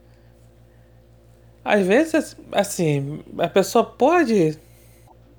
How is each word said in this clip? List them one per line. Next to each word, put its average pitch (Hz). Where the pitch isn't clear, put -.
Às 202
vezes, 277
assim, 151
a 165
pessoa 196
pode 226